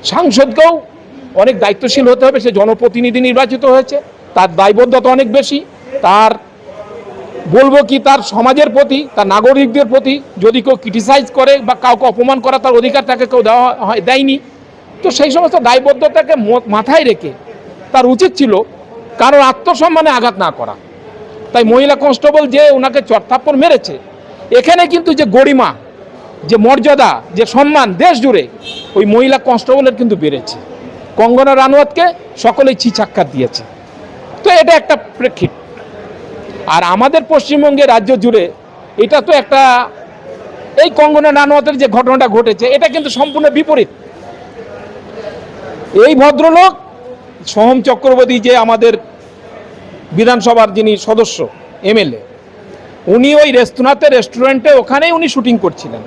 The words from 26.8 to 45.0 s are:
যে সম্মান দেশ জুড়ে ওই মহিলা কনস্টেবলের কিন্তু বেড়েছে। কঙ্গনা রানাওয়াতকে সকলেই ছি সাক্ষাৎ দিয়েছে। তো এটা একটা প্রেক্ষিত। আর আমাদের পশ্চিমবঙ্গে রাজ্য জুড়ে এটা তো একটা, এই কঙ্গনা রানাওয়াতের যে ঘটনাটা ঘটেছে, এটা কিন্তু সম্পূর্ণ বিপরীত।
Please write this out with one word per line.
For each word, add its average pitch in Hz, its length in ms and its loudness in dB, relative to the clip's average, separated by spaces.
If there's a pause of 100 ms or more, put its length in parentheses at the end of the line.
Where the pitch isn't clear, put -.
যে 220 100 0
সম্মান 269 480 0
দেশ 269 280 2
জুড়ে 214 260 0 (480)
ওই 208 100 0
মহিলা 254 320 2
কনস্টেবলের 262 580 0
কিন্তু 220 200 -2
বেড়েছে। 143 420 -6 (580)
কঙ্গনা 254 400 2
রানাওয়াতকে 285 500 2 (320)
সকলেই 262 380 0
ছি - 220 -2
সাক্ষাৎ 190 340 -4
দিয়েছে। 127 320 -6 (800)
তো 403 60 2
এটা 339 240 4
একটা 311 220 0
প্রেক্ষিত। - 540 -6 (1160)
আর - 160 0
আমাদের 240 460 0
পশ্চিমবঙ্গে 285 560 2
রাজ্য 233 340 2
জুড়ে 202 320 0 (460)
এটা 240 240 0
তো - 120 -2
একটা, 262 540 2 (960)
এই 339 60 0
কঙ্গনা 302 420 2
রানাওয়াতের 285 460 0
যে 269 100 0
ঘটনাটা 247 400 0
ঘটেছে, 226 400 0
এটা 277 200 0
কিন্তু 294 220 -4
সম্পূর্ণ 285 400 -2
বিপরীত। 294 380 0 (2250)